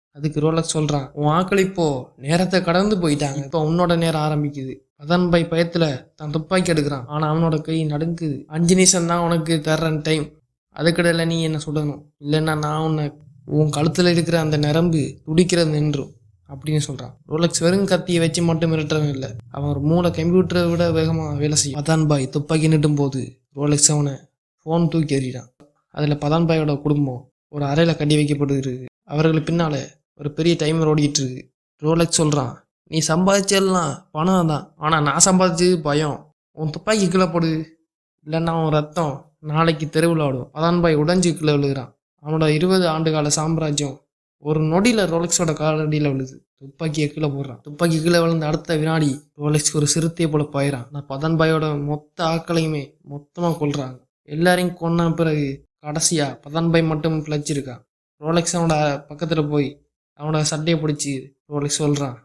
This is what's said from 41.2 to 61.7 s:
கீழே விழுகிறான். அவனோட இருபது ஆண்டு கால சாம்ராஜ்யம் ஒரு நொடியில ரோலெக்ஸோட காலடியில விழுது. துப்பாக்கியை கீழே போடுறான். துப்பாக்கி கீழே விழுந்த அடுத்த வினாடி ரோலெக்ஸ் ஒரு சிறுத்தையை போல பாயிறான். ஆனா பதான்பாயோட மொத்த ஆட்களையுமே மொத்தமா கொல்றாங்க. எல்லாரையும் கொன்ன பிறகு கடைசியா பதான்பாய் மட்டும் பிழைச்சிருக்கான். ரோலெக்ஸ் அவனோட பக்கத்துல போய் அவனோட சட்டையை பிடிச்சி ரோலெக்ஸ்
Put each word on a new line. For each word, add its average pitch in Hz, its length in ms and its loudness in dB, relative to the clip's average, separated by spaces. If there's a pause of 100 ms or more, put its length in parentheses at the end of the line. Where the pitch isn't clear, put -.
கீழே 151 200 2
விழுகிறான். 135 380 -2 (280)
அவனோட 156 240 0
இருபது 175 420 2
ஆண்டு 160 240 0
கால 147 180 0
சாம்ராஜ்யம் 151 720 -2 (380)
ஒரு 151 200 -2
நொடியில 190 460 2
ரோலெக்ஸோட 165 460 0
காலடியில 151 600 0
விழுது. 131 340 -8 (100)
துப்பாக்கியை 147 520 -4
கீழே 151 180 -4
போடுறான். 135 340 -6
துப்பாக்கி 160 420 0
கீழே 170 180 4
விழுந்த 165 260 0
அடுத்த 151 300 -2
வினாடி 151 600 0
ரோலெக்ஸ் 147 380 0
ஒரு 147 120 2
சிறுத்தையை 165 460 -2
போல 147 120 0
பாயிறான். 139 480 -4
ஆனா 143 160 -10
பதான்பாயோட 156 760 0
மொத்த 147 400 -6
ஆட்களையுமே 160 680 -2 (160)
மொத்தமா 160 460 -4
கொல்றாங்க. 139 440 -4 (220)
எல்லாரையும் 175 580 0
கொன்ன 170 340 0
பிறகு 151 500 -2 (220)
கடைசியா 147 540 -2
பதான்பாய் 165 460 0
மட்டும் 156 380 -2
பிழைச்சிருக்கான். 147 580 -6 (380)
ரோலெக்ஸ் 170 360 0
அவனோட 151 520 0
பக்கத்துல 156 400 -2
போய் 147 380 -2 (340)
அவனோட 156 200 0
சட்டையை 156 420 0
பிடிச்சி 143 500 -4 (200)
ரோலெக்ஸ் 147 300 -2